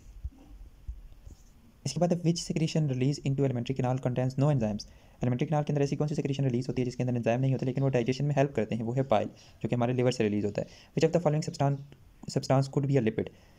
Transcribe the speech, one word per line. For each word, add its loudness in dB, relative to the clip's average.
इसके -6
बाद 2
which 2
secretion -2
release 0
into -2
alimentary 0
canal 0
contains -2
no 4
enzymes, 0
एलिमेंट्री 0
कैनाल 0
के -2
अंदर 2
ऐसी 0
कौन 0
सी -4
सिक्रीशन -2
रिलीज 0
होती 0
है 0
जिसके -4
अंदर 0
एंजाइम 2
नहीं 2
होते -2
लेकिन 0
वो 2
डाइजेशन 2
में 0
हेल्प 2
करते 0
हैं, -4
वो -2
है 0
बाइल, 2
जो -4
कि -2
हमारे 0
लिवर 2
से 0
रिलीज 0
होता -4
है। -6
Which -2
of 4
the 0
following 0
substan-, 0
substance 2
could 2
be 4
a 2
lipid, -2